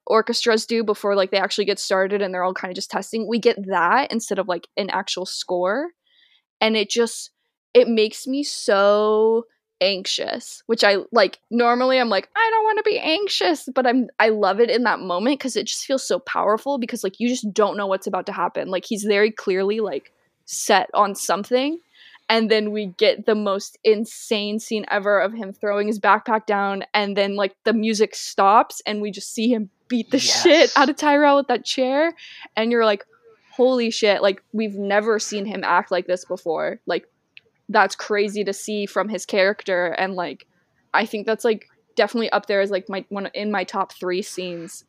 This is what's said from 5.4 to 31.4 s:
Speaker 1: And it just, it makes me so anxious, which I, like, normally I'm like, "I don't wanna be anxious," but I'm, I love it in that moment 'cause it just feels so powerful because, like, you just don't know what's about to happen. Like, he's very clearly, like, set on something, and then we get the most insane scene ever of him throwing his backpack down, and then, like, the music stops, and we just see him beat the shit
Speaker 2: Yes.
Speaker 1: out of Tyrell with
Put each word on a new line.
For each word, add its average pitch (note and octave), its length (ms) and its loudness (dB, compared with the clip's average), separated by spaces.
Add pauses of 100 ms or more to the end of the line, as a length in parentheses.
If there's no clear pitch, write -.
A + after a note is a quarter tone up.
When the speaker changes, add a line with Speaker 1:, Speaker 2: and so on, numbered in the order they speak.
Speaker 1:
And A3 160 2
it G#3 140 0
just, - 400 -2 (420)
it A#3+ 160 8
makes A3 400 0
me C#4 160 -4
so G#3+ 1000 2 (340)
anxious, - 840 -4
which A3+ 180 0
I, G3+ 140 4 (140)
like, G#3 260 4 (120)
normally A#3+ 480 2
I'm A#3+ 100 2
like, G3 280 0
"I A4+ 140 2
don't A4 140 2
wanna G#4+ 180 0
be G#4+ 160 0
anxious," F4 760 -2
but B3+ 120 0
I'm, B3 220 2 (100)
I A3 120 4
love G#3 300 2
it A#3 100 4
in A#3 140 0
that F#3+ 160 0
moment F#3+ 400 -2
'cause B3 160 -8
it G#3 100 -2
just - 180 -8
feels C4 220 -2
so F3+ 140 0
powerful A3 580 -2
because, A#3 260 -6
like, G3 160 -8
you A#3 80 0
just B3 240 -4
don't G3 240 0
know G3+ 100 -4
what's F#3+ 200 -4
about F#3 200 -4
to G3+ 60 -6
happen. F3 360 -4
Like, F#3 160 -4
he's G#3 200 -6
very G#3 260 4
clearly, G3 500 -2
like, F3 320 -6 (340)
set - 480 2
on G3+ 200 2
something, B3 680 -2 (480)
and A3+ 220 2
then G#3+ 200 2
we G#3 160 -4
get G#3 400 0
the A3 80 4
most G#3 500 -4
insane G#3+ 760 -2
scene G#3+ 320 -6
ever G3+ 300 2
of G3 120 0
him G#3 200 -10
throwing G#3 360 -2
his G#3+ 120 -4
backpack G#3+ 460 2
down, G3 380 -2 (100)
and G3+ 220 0
then, G3+ 200 0
like, G3 180 -2 (100)
the A3 80 2
music A3 420 0
stops, - 720 2
and G#3 160 -4
we G#3 80 -4
just G3 240 -12
see A#3 180 2
him A3 180 -2 (180)
beat A#3+ 220 -4
the - 80 2
shit - 260 0
Speaker 2:
Yes. D#4+ 340 6
Speaker 1:
out C#4 100 6
of D4 80 -2
Tyrell C#4+ 400 4
with C#4 120 2